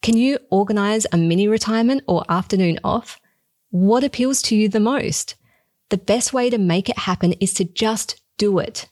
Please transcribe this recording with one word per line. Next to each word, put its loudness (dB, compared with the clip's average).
Can 2
you 2
organize 0
a 0
mini 2
retirement 0
or 0
afternoon 0
off? -4
What 4
appeals -2
to 0
you 4
the 0
most? -2
The -2
best -2
way 2
to 0
make 2
it -4
happen 0
is -2
to 0
just -4
do 2
it. -8